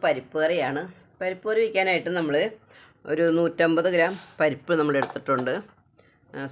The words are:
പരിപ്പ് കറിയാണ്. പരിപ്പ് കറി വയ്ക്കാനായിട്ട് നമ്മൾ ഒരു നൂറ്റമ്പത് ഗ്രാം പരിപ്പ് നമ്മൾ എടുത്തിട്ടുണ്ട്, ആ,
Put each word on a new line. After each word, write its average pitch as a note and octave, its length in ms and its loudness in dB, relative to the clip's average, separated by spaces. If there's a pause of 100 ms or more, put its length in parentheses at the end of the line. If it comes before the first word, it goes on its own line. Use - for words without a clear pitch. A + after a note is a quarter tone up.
പരിപ്പ് D3+ 400 0
കറിയാണ്. D#3 400 0 (380)
പരിപ്പ് F#3 300 -6
കറി A3 140 2
വയ്ക്കാനായിട്ട് F#3+ 540 0
നമ്മൾ D3+ 160 0 (800)
ഒരു D#3+ 120 2 (120)
നൂറ്റമ്പത് E3+ 580 2
ഗ്രാം E3+ 180 4 (280)
പരിപ്പ് D3+ 400 0
നമ്മൾ D3 200 0
എടുത്തിട്ടുണ്ട്, C3 540 -2 (800)
ആ, C#3 180 -10